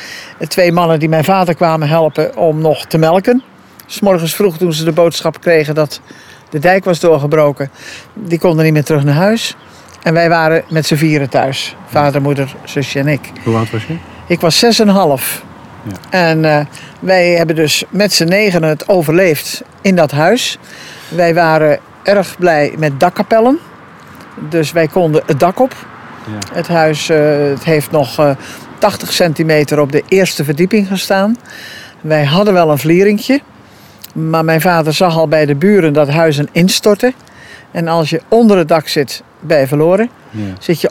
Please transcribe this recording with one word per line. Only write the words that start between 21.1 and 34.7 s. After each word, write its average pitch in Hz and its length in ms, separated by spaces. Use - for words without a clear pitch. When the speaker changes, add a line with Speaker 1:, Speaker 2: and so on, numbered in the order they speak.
Speaker 1:
waren 160 460
erg 196 340
blij 160 400
met 147 220
dakkapellen. 226 600
Dus 156 220
wij 165 160
konden 160 380
het 151 140
dak 170 200
op. 262 140
Speaker 2:
Ja. 107 300
Speaker 1:
Het 170 120
huis, 156 420
eh, 160 80
het 139 140
heeft 151 280
nog, 143 280
eh, 151 100
tachtig - 340
centimeter 156 680
op 143 120
de 147 160
eerste 190 360
verdieping 185 440
gestaan. 196 500
Wij 156 240
hadden 190 280
wel 170 180
een 147 60
vlieringje. 202 640
Maar 160 320
mijn 160 160
vader 160 320